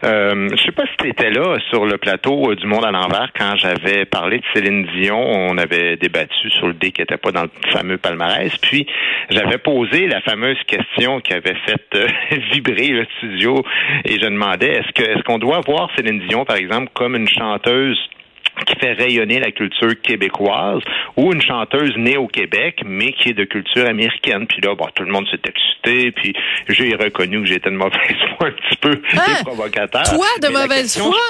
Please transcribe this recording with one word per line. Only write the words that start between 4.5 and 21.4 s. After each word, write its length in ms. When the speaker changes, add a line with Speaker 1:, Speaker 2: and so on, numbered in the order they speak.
Speaker 1:
Céline 320
Dion. 240
On 380
avait 380
débattu 600
sur 120
le 60
dé 180
qui 100
était 160
pas 140
dans 100
le 80
fameux 260
palmarès. 540
Puis, 240
j'avais 300
posé 480
la 160
fameuse 440
question 540
qui 140
avait 220
fait, 160
euh, 100
<laughs> 220
vibrer 360
le 180
studio 440
et 100
je 120
demandais, 520
est-ce 160
que, 140
est-ce 160
qu'on 140
doit 280
voir 300
Céline 320
Dion, 160
par 120
exemple, 380
comme 220
une 120
chanteuse 720
qui 120
fait 140
rayonner 460
la 140
culture 400
québécoise 800
ou 160
une 80